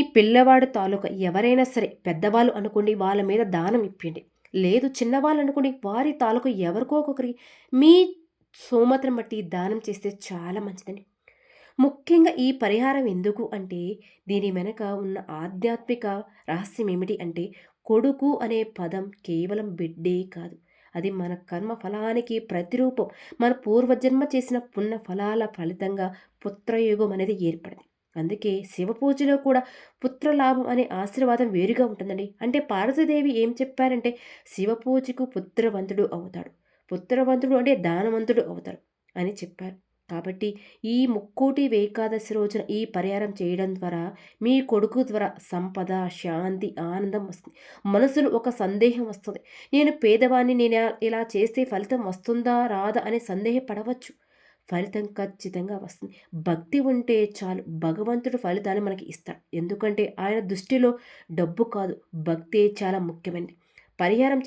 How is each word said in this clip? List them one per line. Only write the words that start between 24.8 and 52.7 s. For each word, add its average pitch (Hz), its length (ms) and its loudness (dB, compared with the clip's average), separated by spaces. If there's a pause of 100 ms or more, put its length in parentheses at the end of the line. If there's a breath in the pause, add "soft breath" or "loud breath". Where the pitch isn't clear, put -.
ఫలాల 208 480 -2
ఫలితంగా 190 600 -4 (380 loud breath)
పుత్రయోగం 214 640 0
అనేది 190 240 -2 (100)
ఏర్పడింది. - 420 -6 (280)
అందుకే 202 360 -2 (120)
శివ 185 280 -4
పూజలో 277 460 2
కూడా 269 240 2 (420 loud breath)
పుత్రలాభం 262 640 2
అనే 247 240 2
ఆశీర్వాదం 240 580 0
వేరుగా 202 360 2
ఉంటుందండి. 196 420 -6 (140)
అంటే 247 180 0
పార్వతీదేవి 277 720 2
ఏం 226 180 2
చెప్పారంటే, 254 600 0 (360 loud breath)
"శివ 202 260 -2
పూజకు 254 520 -2
పుత్రవంతుడు 196 880 -2
అవుతాడు, 175 380 -10 (400)
పుత్రవంతుడు 254 640 0
అంటే 247 200 4
దానవంతుడు 208 680 0
అవుతాడు" 175 400 -10 (340)
అని 180 180 -4
చెప్పారు. 185 440 -16 (340)
కాబట్టి 190 480 -8 (260 loud breath)
ఈ 247 220 2
ముక్కోటి 269 680 0
ఏకాదశి 214 580 -2
రోజున 208 360 -2
ఈ 214 160 -4
పరిహారం 196 560 -4
చేయడం 185 340 -2
ద్వారా 180 380 -6 (280 loud breath)
మీ 254 200 4
కొడుకు 233 420 2
ద్వారా 208 300 -2 (180)
సంపద, 185 560 -4
శాంతి, 185 720 -6
ఆనందం 196 480 -4
వస్తుంది. - 300 -18 (320 loud breath)
మనసులో 262 400 4
ఒక 226 200 0
సందేహం 233 560 2
వస్తుంది, 202 340 -12 (340 loud breath)
"నేను 294 180 6
పేదవాడిని, 247 600 4
నేను 233 200 2
ఇలా, 226 200 2 (100)
ఇలా 226 220 -2 (120)
చేస్తే 220 280 0
ఫలితం 214 400 -4
వస్తుందా 240 600 -2
రాదా?" 208 380 -2